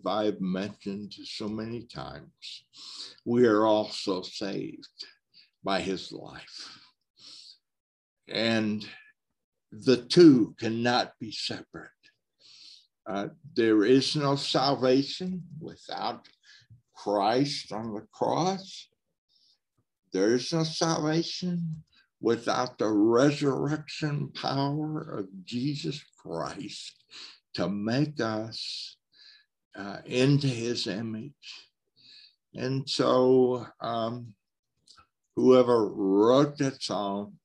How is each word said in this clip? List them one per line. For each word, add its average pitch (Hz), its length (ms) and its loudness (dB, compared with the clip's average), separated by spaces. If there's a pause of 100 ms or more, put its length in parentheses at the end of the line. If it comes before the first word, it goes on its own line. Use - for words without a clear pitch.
I've 101 340 -2
mentioned 98 720 -6 (120)
so - 240 -10
many 110 380 -8
times, - 760 -16 (640)
we 123 220 6
are 107 180 6
also 107 560 0
saved - 640 -10 (760)
by 95 180 -2
his 92 300 -6
life. - 680 -18 (1500)
And 110 580 -2 (840)
the 110 260 2
two 135 600 8
cannot 113 600 0
be 110 120 -12
separate. - 580 -10 (1160)
Uh, 98 220 -6 (260)
there 110 280 6
is 131 320 4
no 143 200 0
salvation 139 1080 0 (160)
without 110 680 -10 (680)
Christ 113 760 0
on 110 240 -8
the 110 180 -12
cross. 180 760 -4 (1300)
There 104 220 4
is 127 180 -4
no 160 100 0
salvation 165 1200 -4 (360)
without 117 580 -2
the 107 120 0
resurrection 143 1400 0
power 147 840 -4
of 101 80 -6 (200)
Jesus 131 580 -6 (160)
Christ 82 720 -10 (640)
to 87 120 -2
make 123 540 -2
us, 110 760 -6 (800)
uh, 98 300 -12
into 139 400 2
his 120 400 -4
image. 113 480 -8 (1200)
And 135 340 -4
so, 127 800 4 (140)
um, 117 560 -6 (1000)
whoever 120 520 6
wrote 110 720 4
that 135 240 -2
song, 101 600 -6